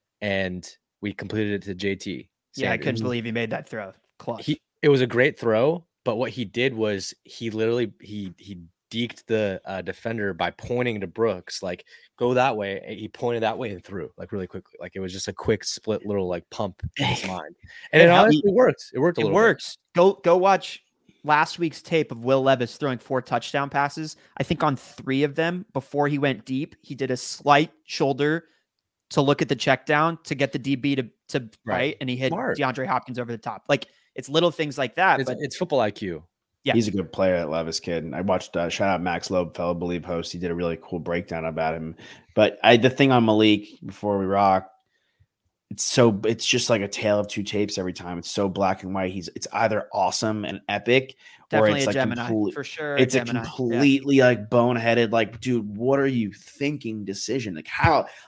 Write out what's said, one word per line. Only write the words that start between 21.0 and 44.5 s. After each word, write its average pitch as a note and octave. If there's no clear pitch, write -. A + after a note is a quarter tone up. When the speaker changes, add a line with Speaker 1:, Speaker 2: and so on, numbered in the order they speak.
Speaker 2:
last D3+
week's E3
tape D#3+
of A#2
Will C3+
Levis B2+
throwing C3
four C3
touchdown C#3
passes. D3
I C#3+
think E3
on C#3+
three -
of C#3+
them, E3+
before C#3+
he C#3+
went C3+
deep, C3
he C#3+
did C3
a B2
slight -
shoulder D3
to D#3
look C#3
at -
the C#3+
check C3
down D#3
to D3+
get C3
the D#3
D C3+
B C#3
to, B2+
to C#3+
Speaker 1:
Right. G2+
Speaker 2:
right, C#3
and C3+
he B2
hit C3
Speaker 1:
Smart. A3
Speaker 2:
DeAndre C3
Hopkins B2
over A#2+
the A2+
top. A2
Like, C#3+
it's C3+
little E3
things D3
like B2+
that, F3
Speaker 1:
It's, C3+
Speaker 2:
but A#2
Speaker 1:
it's C#3
football D3+
I G#2+
Q. E2+
Speaker 2:
Yeah. C3
Speaker 3:
He's A2
a -
good F2+
player, F#2
that E2
Levis D#2+
kid. E2
I D#2+
watched, F#2
uh, E2+
shout G2
out F2
Max F2
Loeb, F2+
fellow F2
Believe F2
host. E2+
He F2
did F2
a E2+
really E2+
cool F2
breakdown E2+
about D#2+
him. D#2+
But -
I, A#2
the A#2+
thing C3+
on A#2+
Malik, G#2+
before G2+
we F#2+
rock, F#2+